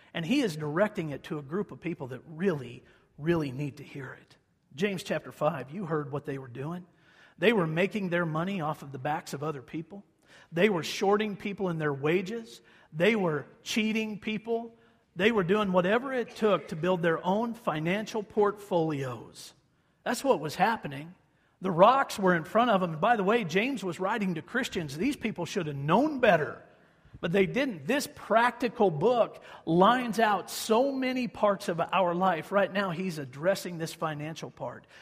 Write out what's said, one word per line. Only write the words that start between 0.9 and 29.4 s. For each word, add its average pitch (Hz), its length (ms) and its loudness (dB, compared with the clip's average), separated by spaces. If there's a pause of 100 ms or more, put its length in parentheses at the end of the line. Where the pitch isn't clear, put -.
it 135 140 -8
to 160 140 -6
a 147 40 -10
group 160 300 -6
of 127 80 -16
people 156 280 -8
that 123 200 -12
really, 151 560 -2 (340)
really 156 320 0
need 135 280 -8
to - 40 -16
hear 131 400 -14
it. - 140 -20 (400)
James 190 260 -2
chapter 151 300 -6
five, 147 400 -2
you 196 120 -8
heard 147 280 -4
what 143 120 -6
they 139 140 -6
were 131 80 -14
doing. 147 400 -10 (520)
They 196 140 4
were 190 140 4
making 190 420 0
their 175 160 0
money 170 360 -2
off 151 220 -6
of 139 100 -14
the 139 60 -8
backs 147 360 -6
of 135 80 -6
other 147 200 -6
people. 165 420 -12 (480)
They 175 160 4
were 180 140 0
shorting 208 560 0
people 202 300 -4
in 165 100 -4
their 151 140 0
wages. 180 680 -2 (300)
They 185 240 4
were 165 300 0 (160)
cheating 220 580 -2
people. 226 580 -6 (380)
They 202 160 4
were 208 120 2
doing 196 280 2
whatever 208 400 4
it 247 240 -4
took 208 320 2
to - 80 -8
build 175 260 0
their 165 240 2
own 226 280 0
financial 190 680 -2
portfolios. 160 1300 -2 (500)
That's 240 180 -2
what 240 180 4
was 147 140 -6
happening. 175 600 -2 (480)
The 185 80 -2
rocks 233 480 6
were 185 160 4
in 160 100 0
front 233 260 4
of 196 100 4
them. 180 120 -2
And 151 80 -6
by 226 160 4
the 202 80 0
way, 220 200 2
James 202 380 0
was 180 160 -4
writing 190 360 -2
to 151 80 -8
Christians. 175 540 -4
These 240 200 -2
people 180 300 -4
should 180 200 -4
have 147 100 -6
known 247 440 2
better, 160 420 4 (580)
but 175 120 -2
they 196 140 4
didn't. 170 400 -2
This 262 280 0
practical 233 760 2
book 190 520 2 (220)